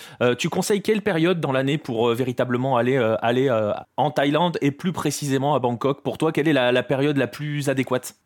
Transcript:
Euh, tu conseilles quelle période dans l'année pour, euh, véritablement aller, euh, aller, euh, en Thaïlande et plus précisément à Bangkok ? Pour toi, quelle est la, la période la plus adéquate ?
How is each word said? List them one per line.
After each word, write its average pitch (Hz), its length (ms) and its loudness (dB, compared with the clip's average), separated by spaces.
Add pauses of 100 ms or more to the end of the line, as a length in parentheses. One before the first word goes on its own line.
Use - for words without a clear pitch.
(220)
Euh, 123 140 2
tu 160 140 -4
conseilles 190 340 -2
quelle 214 180 0
période 170 380 0
dans 147 120 -2
l'année 135 280 0
pour, 120 300 0
euh, 117 40 4
véritablement 123 640 0
aller, 123 200 2
euh, 113 240 2
aller, 123 280 2
euh, 107 220 0 (260)
en 143 140 0
Thaïlande 151 500 0
et 143 100 2
plus 170 200 -4
précisément 143 640 -2
à 131 40 2
Bangkok ? 123 440 -2
Pour 131 160 -6
toi, 160 120 0
quelle 151 160 0
est 160 60 4
la, 123 180 4
la 123 120 2
période 143 340 0
la 127 100 0
plus 147 420 -6
adéquate ? 127 460 -2 (100)